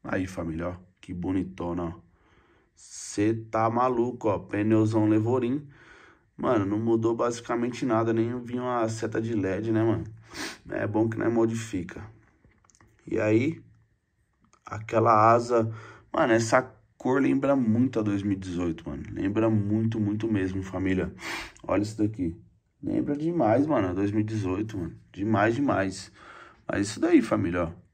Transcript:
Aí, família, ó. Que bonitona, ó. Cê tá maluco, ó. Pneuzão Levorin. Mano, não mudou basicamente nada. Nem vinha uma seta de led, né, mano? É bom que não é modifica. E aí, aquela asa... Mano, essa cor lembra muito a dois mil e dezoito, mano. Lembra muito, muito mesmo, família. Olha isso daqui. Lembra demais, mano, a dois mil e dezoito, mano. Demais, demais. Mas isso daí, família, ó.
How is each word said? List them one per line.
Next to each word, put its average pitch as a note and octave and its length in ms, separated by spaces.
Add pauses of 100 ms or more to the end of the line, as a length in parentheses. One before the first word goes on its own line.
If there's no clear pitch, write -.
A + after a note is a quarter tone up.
Aí, F#2 220
família, E2+ 420
ó. F2+ 80 (240)
Que F2+ 140
bonitona, F2+ 680
ó. E2+ 100 (800)
Cê - 600 (160)
tá A2+ 200
maluco, A#2+ 580
ó. F#2+ 100
Pneuzão A2 720
Levorin. B2 580 (720)
Mano, G#2+ 300
não G#2 120
mudou A2+ 380
basicamente A#2+ 720
nada. A2+ 260
Nem A#2 280
vinha A#2+ 220
uma A#2+ 260
seta A2+ 320
de A2+ 140
led, G2+ 380
né, A2 100
mano? A2+ 220 (640)
É - 180
bom A2 220
que A2+ 80
não G#2+ 100
é - 40
modifica. A2+ 760 (1000)
E - 120
aí, A2+ 440 (1000)
aquela A2+ 680
asa... A#2+ 400 (400)
Mano, C3 200
essa A#2 300 (360)
cor C3 240
lembra C3+ 320
muito A#2+ 460
a - 20
dois G2+ 200
mil G2+ 100
e F#2+ 40
dezoito, F2 520
mano. C#2+ 140 (100)
Lembra G#2 360
muito, A2 520
muito G#2+ 300
mesmo, F#2+ 320
família. F#2 520 (480)
Olha G2 200
isso G#2 140
daqui. G2 400 (460)
Lembra C#3+ 340
demais, D3 500
mano, A#2 220
a F2+ 40
dois G2+ 180
mil G#2+ 100
e G#2+ 40
dezoito, G#2 520
mano. E2 180 (180)
Demais, G#2+ 420
demais. G2 580 (560)
Mas G2+ 200
isso - 120
daí, E4 220
família, F2 420
ó. - 20 (280)